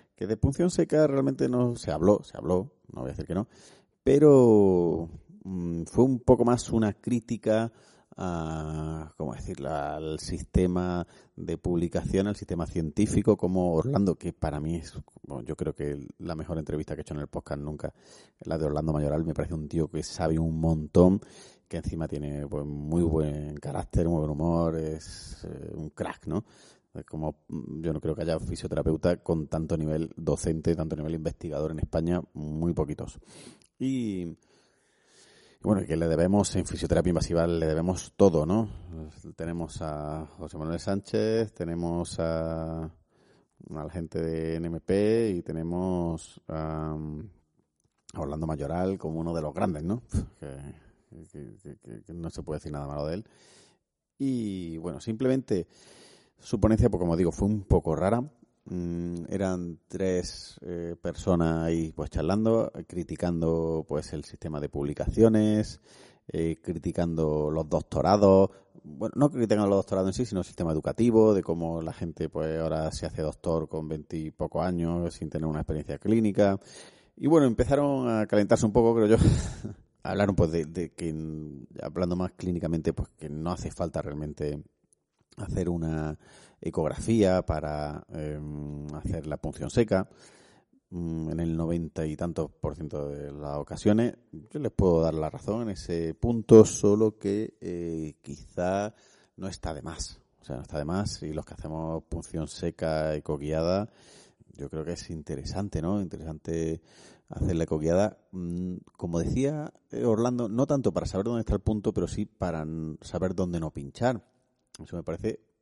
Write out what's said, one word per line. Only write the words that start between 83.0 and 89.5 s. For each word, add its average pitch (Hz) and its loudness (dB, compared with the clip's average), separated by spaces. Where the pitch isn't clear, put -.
que 78 -12
no 78 -6
hace 85 -6
falta 80 -6
realmente 76 -6
hacer 92 -4
una 80 -2
ecografía 92 2
para, 76 -4
em, 76 -8
hacer 82 -6
la 73 -6
punción 71 -8